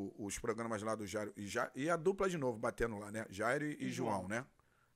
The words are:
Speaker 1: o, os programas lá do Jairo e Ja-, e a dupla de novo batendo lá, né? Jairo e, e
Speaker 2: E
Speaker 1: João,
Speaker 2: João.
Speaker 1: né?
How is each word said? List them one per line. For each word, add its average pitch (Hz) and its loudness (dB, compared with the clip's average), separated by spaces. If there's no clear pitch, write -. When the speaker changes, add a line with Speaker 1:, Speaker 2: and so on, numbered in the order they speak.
Speaker 1:
o, 107 -4
os 98 -4
programas 113 0
lá 110 2
do 107 -2
Jairo 104 -2
e 104 -6
Ja-, 113 0
e 139 -2
a 170 4
dupla 190 4
de 175 -2
novo 127 2
batendo 117 0
lá, 104 -10
né? 107 -4
Jairo 117 2
e, 147 -2
e 131 -4
Speaker 2:
E 127 -2
Speaker 1:
João, 117 2
Speaker 2:
João. 92 -4
Speaker 1:
né? 113 0